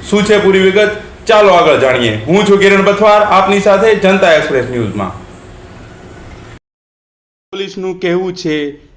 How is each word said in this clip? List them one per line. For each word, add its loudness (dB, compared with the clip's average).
શું 0
છે 2
પૂરી 2
વિગત? 0
ચાલો 4
આગળ 2
જાણીએ. -2
હું 0
છું 4
કિરણ 2
બથવાર, 2
આપની 0
સાથે 2
જનતા 0
એક્સપ્રેસ 0
ન્યૂઝમાં. -8
પોલીસનું -8
કહેવું -4
છે -6